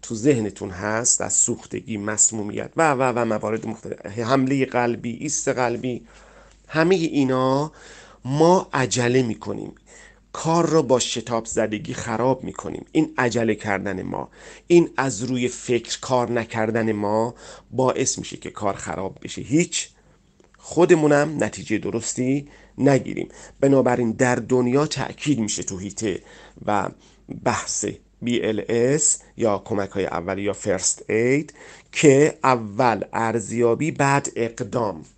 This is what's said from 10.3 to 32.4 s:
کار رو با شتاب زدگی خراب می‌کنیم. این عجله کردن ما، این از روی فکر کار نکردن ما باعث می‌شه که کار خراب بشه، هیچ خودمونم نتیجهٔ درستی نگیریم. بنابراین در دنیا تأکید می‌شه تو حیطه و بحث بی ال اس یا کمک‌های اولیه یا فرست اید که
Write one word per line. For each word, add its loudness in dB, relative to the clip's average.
کار 0
رو 4
با 4
شتاب -2
زدگی -2
خراب 0
می‌کنیم. -10
این 2
عجله 2
کردن -4
ما، -8
این 6
از -2
روی -2
فکر -4
کار 0
نکردن 0
ما 0
باعث 0
می‌شه -12
که -12
کار -4
خراب -8
بشه، -12
هیچ 0
خودمونم 4
نتیجهٔ -4
درستی -2
نگیریم. 2
بنابراین 4
در 2
دنیا 2
تأکید -4
می‌شه -2
تو -8
حیطه -4
و 0
بحث -2
بی 0
ال -2
اس 2
یا 0
کمک‌های -2
اولیه -4
یا -2
فرست -2
اید 0
که 6